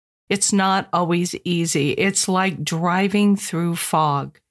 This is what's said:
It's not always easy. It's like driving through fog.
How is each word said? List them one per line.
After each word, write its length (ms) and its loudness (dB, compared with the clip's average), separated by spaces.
It's 240 -2
not 400 0
always 520 0
easy. 480 0
It's 360 0
like 360 0
driving 720 2
through 400 -2
fog. 600 0